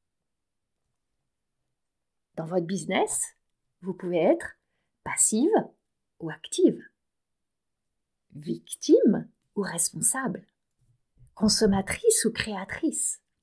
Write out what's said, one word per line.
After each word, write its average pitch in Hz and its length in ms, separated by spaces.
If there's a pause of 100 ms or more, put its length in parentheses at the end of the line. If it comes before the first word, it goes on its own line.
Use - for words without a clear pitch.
(2250)
Dans 160 100
votre 175 200
business, 185 720 (460)
vous 180 120
pouvez 180 240
être 247 400 (460)
passive 277 500 (640)
ou 160 100
active, - 520 (1500)
victime - 960 (260)
ou 202 60
responsable, 180 840 (880)
consommatrice 208 920
ou 214 60
créatrice. - 880 (220)